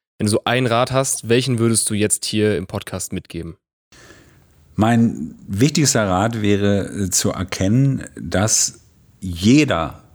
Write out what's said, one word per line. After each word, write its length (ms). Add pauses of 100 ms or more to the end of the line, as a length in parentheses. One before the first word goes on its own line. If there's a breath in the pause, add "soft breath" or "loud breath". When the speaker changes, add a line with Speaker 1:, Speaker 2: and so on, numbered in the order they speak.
(180)
Speaker 1:
Wenn 100
du 40
so 140
einen 220
Rat 240
hast, 380
welchen 300
würdest 300
du 40
jetzt 320
hier 320
im 100
Podcast 460
mitgeben? 440 (1160 soft breath)
Speaker 2:
Mein 600 (120)
wichtigster 600
Rat 340
wäre, 460
äh, 220
zu 220
erkennen, 760 (140)
dass 600 (400)
jeder 840 (120)